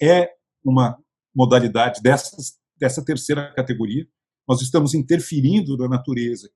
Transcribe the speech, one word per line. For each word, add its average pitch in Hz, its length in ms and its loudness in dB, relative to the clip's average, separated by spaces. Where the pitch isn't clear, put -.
é 254 320 4
uma 127 360 2
modalidade 120 680 2
dessas, - 580 -2
dessa 131 280 -4
terceira 143 500 -4
categoria. 123 540 -4
Nós 127 140 0
estamos 143 320 0
interferindo 156 840 0
na 123 100 -4
natureza, 120 680 -6